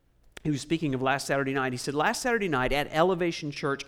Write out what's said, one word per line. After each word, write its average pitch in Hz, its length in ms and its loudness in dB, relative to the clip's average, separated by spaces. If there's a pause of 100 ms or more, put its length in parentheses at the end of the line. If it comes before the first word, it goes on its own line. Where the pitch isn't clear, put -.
(440)
He 156 80 2
was 135 80 0
speaking 156 340 -2
of 127 80 0
last 131 240 2
Saturday 139 260 0
night. 131 200 0
He 123 40 -4
said, 135 180 -4
"Last 170 280 0
Saturday 233 240 2
night 127 260 2
at 143 200 0
Elevation 170 580 0
Church, 139 380 -4